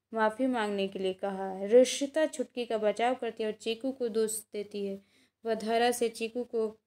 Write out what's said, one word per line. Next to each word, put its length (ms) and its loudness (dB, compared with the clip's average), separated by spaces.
माफ़ी 340 2
मांगने 400 0
के 120 -8
लिए 140 -2
कहा। 540 -4
ऋषिता 580 4
छुटकी 400 -6
का 120 -2
बचाव 380 2
करती 280 -6
है 60 -2
और 60 -6
चीकू 360 -4
को 180 -4
दोष 280 0
देती 320 -6
है। 140 -6
वह 100 0
धारा 360 2
से 180 0
चीकू 340 -6
को 240 -2